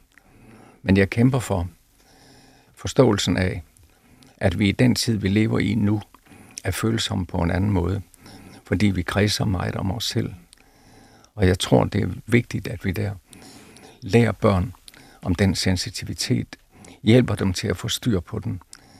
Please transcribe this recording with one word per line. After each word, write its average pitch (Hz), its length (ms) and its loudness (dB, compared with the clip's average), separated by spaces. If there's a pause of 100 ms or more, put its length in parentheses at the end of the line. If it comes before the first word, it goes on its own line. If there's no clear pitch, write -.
(800)
Men 98 160 4
jeg 98 120 4
kæmper 127 300 2
for 90 280 -2 (1080)
forståelsen 110 640 2
af, 92 260 -2 (720)
at 95 220 -2
vi 101 100 4
i - 20 2
den 117 240 2
tid, 113 220 -2
vi 98 100 -2
lever 110 320 2
i 104 160 0
nu, 104 260 0 (640)
er 104 80 -4
følsomme 110 540 -2
på - 120 -6
en 87 140 0
anden 95 200 0
måde, 92 300 0 (640)
fordi 95 220 0
vi 92 160 2
kredser 101 440 0
meget 101 300 -2
om 98 160 -4
os - 120 -6
selv. 110 300 -4 (1040)
Og 101 120 2
jeg 95 120 4
tror, 117 240 2
det 101 180 -2
er 101 60 -2 (180)
vigtigt, 117 420 0
at 110 180 -8
vi 98 60 -2
der 104 220 -4 (880)
lærer 110 300 2
børn 98 420 0 (480)
om 92 140 -2
den 95 200 2
sensitivitet, 98 1000 -4 (480)
hjælper 113 320 4
dem 98 180 -2
til - 140 -6
at 95 100 -2
få - 100 -8
styr 104 320 -2
på - 200 -10
den, 104 220 -8 (380)